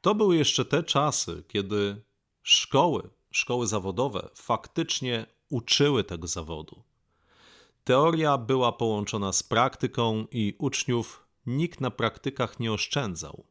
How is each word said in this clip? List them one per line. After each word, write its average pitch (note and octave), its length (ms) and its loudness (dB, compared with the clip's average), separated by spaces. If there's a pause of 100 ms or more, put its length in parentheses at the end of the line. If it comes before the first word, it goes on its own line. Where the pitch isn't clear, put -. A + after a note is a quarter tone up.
To G3+ 140 2
były G#3 220 4
jeszcze C3+ 280 2
te D3 180 0
czasy, C#3 640 -2
kiedy G2+ 540 -2 (400)
szkoły, C#3 680 2 (200)
szkoły B2 360 0
zawodowe G2+ 680 -2
faktycznie A#2+ 920 -2 (240)
uczyły C#3 540 2
tego E2 220 -8
zawodu. D#2+ 560 -8 (1000)
Teoria D3+ 540 4
była A#2+ 340 2
połączona G#2 600 -2
z - 100 0
praktyką A2+ 880 0
i G#2+ 280 -2
uczniów - 680 -4 (200)
nikt C#3+ 340 -2
na C3 100 -2
praktykach - 680 -4
nie A#2 120 -2
oszczędzał. G2+ 800 -6